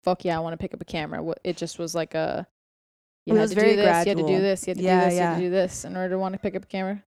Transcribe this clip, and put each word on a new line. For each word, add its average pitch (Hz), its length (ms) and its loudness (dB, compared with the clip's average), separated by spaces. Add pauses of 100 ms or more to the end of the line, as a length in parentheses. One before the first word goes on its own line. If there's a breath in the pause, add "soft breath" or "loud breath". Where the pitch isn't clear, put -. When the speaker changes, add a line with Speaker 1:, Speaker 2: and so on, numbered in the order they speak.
Speaker 1:
"Fuck 180 200 0
yeah, 170 120 0
I 160 40 -2
wanna 165 180 -6
pick - 160 -8
up - 80 -14
a - 20 -10
camera." 160 380 -6
Wha-, 160 120 -4 (100)
it 175 120 -4
just - 220 -8
was 165 160 -6
like 160 200 -4
a, 160 320 -2 (800)
you 220 100 2
Speaker 2:
It - 40 8
Speaker 1:
had 214 40 6
Speaker 2:
was 214 100 0
Speaker 1:
to 185 40 0
Speaker 2:
very 208 140 6
Speaker 1:
do 214 60 4
this, 202 100 4
you 175 60 6
had 170 120 4
to 202 120 2
do 165 60 0
Speaker 2:
gradual. 190 180 2
Speaker 1:
this, 190 260 0
you 185 60 -4
had 180 60 -4
to 180 60 -4
Speaker 2:
Yeah, 185 160 6
Speaker 1:
do 180 60 4
this, 175 80 2
you 180 60 2
had 175 160 2
to 175 60 -2
Speaker 2:
yeah. 180 40 -2
Speaker 1:
do 180 40 -2
this 185 340 0
in 180 120 -10
order 185 140 -4
to 185 80 -2
wanna 190 200 -4
pick 190 180 -6
up 190 80 -8
a - 20 -20
camera. 196 420 -6